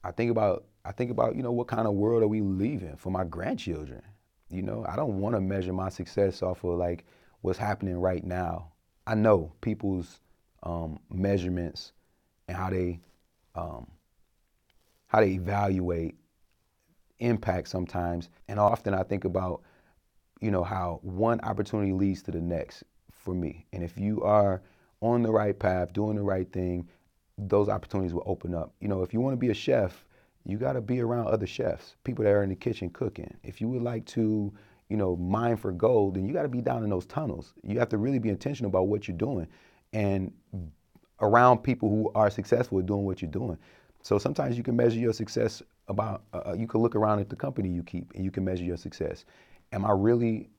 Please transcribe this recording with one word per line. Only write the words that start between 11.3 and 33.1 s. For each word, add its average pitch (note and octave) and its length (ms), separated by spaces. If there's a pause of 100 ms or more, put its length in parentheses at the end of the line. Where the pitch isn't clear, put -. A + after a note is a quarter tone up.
and F#2 100
how F#2 120
they, F2+ 300 (560)
um, D#2 320 (1200)
how A2 140
they G2+ 80
evaluate F#2 880 (1000)
impact A2 500
sometimes. F2 600 (180)
And G#2 120
often G#2 340
I F#2+ 100
think G2 200
about, F#2 380 (800)
you A2 100
know, F#2 120
how F2+ 380
one A2 400
opportunity G2+ 520
leads F#2+ 300
to - 80
the E2+ 100
next E2+ 420 (280)
for - 220
me. E2+ 380
And F2+ 120
if E2+ 140
you G#2 240
are G2+ 400 (380)
on A#2+ 240
the A2+ 80
right G#2 260
path, F#2 360
doing G#2+ 240
the G2+ 60
right F#2+ 280
thing, F2+ 380 (480)
those G2+ 320
opportunities F#2+ 440
will E2+ 120
open F2+ 280
up. E2 280
You G2+ 80
know, F#2+ 120
if F2+ 120
you A2+ 80
wanna C3 160
be B2 140
a - 20
chef, G#2 520 (400)
you G2+ 120
gotta C3 240
be B2 180
around A#2 280
other A2+ 200
chefs, - 560
people A#2 220
that G2+ 60
are G2+ 120
in F#2+ 60
the F#2+ 60
kitchen G#2 340
cooking. - 440 (100)